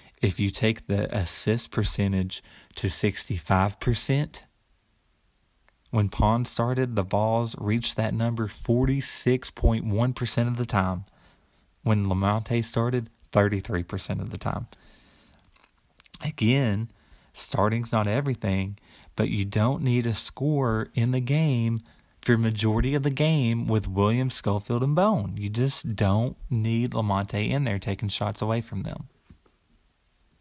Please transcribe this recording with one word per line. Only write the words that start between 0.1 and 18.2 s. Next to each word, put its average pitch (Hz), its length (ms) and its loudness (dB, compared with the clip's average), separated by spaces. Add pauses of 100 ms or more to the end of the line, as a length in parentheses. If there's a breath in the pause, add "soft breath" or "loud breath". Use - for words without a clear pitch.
if 101 180 0
you 101 80 2
take 110 380 -2
the 101 280 -2
assist 107 560 -2
percentage 98 720 0 (340 loud breath)
to - 120 -2
sixty-five 98 880 0
percent, 135 640 -2 (1500)
when 107 180 2
Pons 113 400 2
started, 123 480 0
the 101 60 0
Vols 110 560 0
reached 110 400 -2
that 110 160 0
number 113 340 -2
forty-six 127 1000 0
point 113 340 2
one 113 300 0
percent 120 340 0
of 120 80 -2
the 120 80 -2
time. 95 400 0 (800 soft breath)
When 104 240 2
Lamonte 104 580 0
started, 120 460 -2 (220)
thirty-three 101 500 2
percent - 400 -6
of 98 80 -6
the - 80 -8
time. - 300 -6 (1600 loud breath)
Again, 117 640 0 (440 soft breath)
starting's 110 580 0
not 107 140 2
everything, 101 720 -2 (360 loud breath)